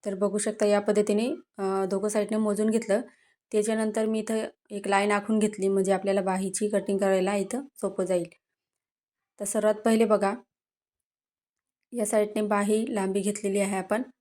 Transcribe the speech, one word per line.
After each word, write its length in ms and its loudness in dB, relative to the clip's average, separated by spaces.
तर 80 -4
बघू 240 -2
शकता, 280 -2
या 140 4
पद्धतीने, 500 2
अ, 320 -2
दोघं 180 -2
साईडने 280 -2
मोजून 340 0
घेतलं. 300 2
त्याच्यानंतर 540 0
मी 120 -2
इथं 260 -4
एक 180 -8
लाईन 240 2
आखून 260 0
घेतली, 300 0
म्हणजे 240 2
आपल्याला 280 0
बाहीची 480 -2
कटिंग 300 0
करायला 380 2
इथं 260 -4
सोपं 240 -2
जाईल. 220 0
तर 40 -8
सर्वात 300 2
पहिले 300 4
बघा, 300 2
या 140 -2
साईडने 360 0
बाही 520 2
लांबी 260 0
घेतलेली 380 -2
आहे 180 0
आपण. 260 -2